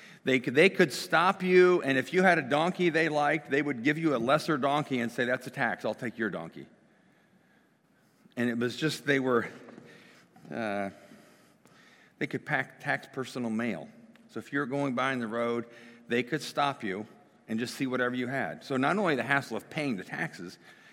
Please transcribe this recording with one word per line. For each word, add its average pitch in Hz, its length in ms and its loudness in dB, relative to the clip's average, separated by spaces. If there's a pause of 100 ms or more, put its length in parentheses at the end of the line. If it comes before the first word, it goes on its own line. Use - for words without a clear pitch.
(240)
They 127 160 2
could, 120 140 -4
they 160 140 8
could 185 240 4
stop 180 500 0
you, 180 380 6
and 135 160 0
if 131 160 0
you 180 100 4
had 180 160 6
a 156 40 0
donkey 165 480 2
they 160 180 2
liked, 151 420 0
they 139 120 4
would 143 200 -4
give 147 140 2
you 160 180 2
a 123 40 2
lesser 147 400 2
donkey 139 420 0
and 117 100 -2
say, 127 140 -2
"That's 127 220 -2
a - 40 -10
tax, 117 360 -2
I'll 107 80 -2
take 117 240 -8
your 110 100 -2
donkey." 82 380 -10 (1700)
And 120 140 0
it 117 80 -2
was 120 180 0
just, - 300 -2
they 139 120 4
were, 127 300 2 (1040)
uh, 101 360 -4 (1300)
they - 80 -2
could - 180 -8
pack, 135 360 -4
tax 135 300 -4
personal 123 380 -6
mail. 110 400 -4 (400)
So - 100 -14
if - 140 -12
you're 143 140 -2
going 139 280 -2
by 131 180 0
on 131 80 -4
the 117 60 -4
road, 117 380 -2 (440)
they 120 140 2
could 147 200 -4
stop 143 420 -2
you 104 220 -4 (420)
and 110 100 -2
just 120 160 -6
see 139 120 -2
whatever 123 280 -2
you 127 120 -4
had. 120 360 -6
So 139 140 -4
not 147 220 2
only 170 180 0
the 120 60 -2
hassle 127 340 0
of - 140 -8
paying 143 260 -4
the 90 80 -8
taxes, - 540 -10 (340)